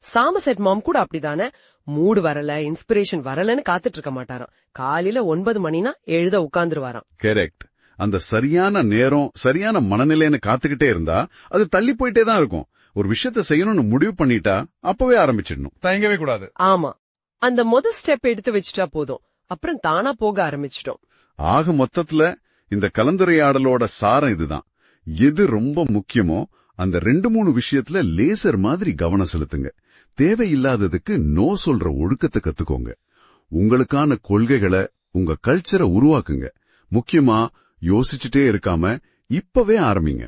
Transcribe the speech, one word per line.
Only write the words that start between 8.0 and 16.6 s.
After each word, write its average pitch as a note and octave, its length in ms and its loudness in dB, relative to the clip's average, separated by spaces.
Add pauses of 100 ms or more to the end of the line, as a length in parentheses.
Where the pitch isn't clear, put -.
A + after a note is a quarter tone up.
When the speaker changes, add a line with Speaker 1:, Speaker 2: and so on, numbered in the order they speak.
Speaker 2:
சரியான E3+ 640 0
நேரம், C3 520 2
சரியான F#3 460 0
மனநிலைன்னு C#3+ 600 2
காத்துக்கிட்டே C3 480 0
இருந்தா E2 300 0 (300)
அது G#3 200 2
தள்ளி A#3 260 0
போயிட்டே A3+ 300 2
தான் A3 160 2
இருக்கும். F#2 260 -2 (300)
ஒரு G2+ 120 0
விஷயத்த A3+ 360 -2
செய்யணும்னு F3 440 2
முடிவு D3+ 280 2
பண்ணிட்டா G#2+ 400 2 (240)
அப்பவே A#3+ 380 2
ஆரம்பிச்சிடணும், G2+ 640 -2
தயங்கவே G3+ 340 0
கூடாது. A#2+ 320 -4 (160)